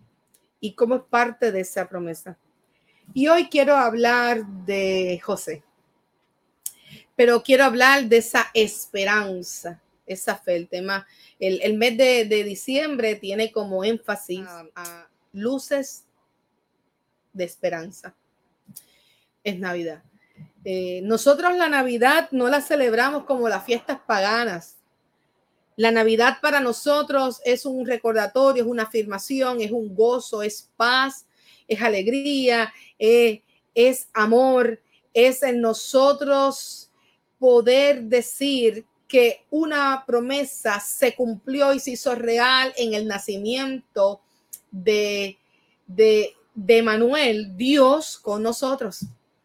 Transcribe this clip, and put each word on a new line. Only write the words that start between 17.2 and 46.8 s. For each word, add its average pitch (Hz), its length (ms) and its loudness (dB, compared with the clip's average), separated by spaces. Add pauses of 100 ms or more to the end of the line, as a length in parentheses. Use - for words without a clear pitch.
de 185 100 -10
esperanza. 180 720 -8 (1300)
Es 196 160 -8
Navidad. 175 460 -8 (600)
Eh, 185 380 -6
nosotros 285 540 2
la 339 120 0
Navidad 269 640 2
no 254 160 0
la 285 140 2
celebramos 269 640 0
como 240 240 -2
las 190 160 -4
fiestas 254 420 -4
paganas. 208 680 -2 (1000)
La 226 160 2
Navidad 226 500 2
para 294 200 0
nosotros 277 840 -2
es 247 220 -2
un 262 220 -6
recordatorio, 233 720 0
es 226 60 -4
una 233 160 -4
afirmación, 233 760 -4
es 208 120 -6
un 214 240 -6
gozo, 226 480 0
es - 320 -10
paz, 262 500 0 (400)
es 214 160 -4
alegría, 240 880 0 (280)
eh, 226 420 4 (320)
es 254 400 4
amor, 233 640 2 (320)
es 254 300 4
en 247 180 0
nosotros 269 1300 0 (480)
poder 254 640 6
decir 233 840 0 (220)
que 240 420 2
una 285 560 0
promesa 240 720 -2
se - 380 -2
cumplió 262 580 -2
y 262 60 -4
se - 100 -8
hizo 247 240 -4
real 240 600 2
en 226 180 -2
el 214 140 -4
nacimiento 208 1120 -4 (500)
de, 202 680 -2 (520)
de, 214 480 4 (180)
de 226 300 4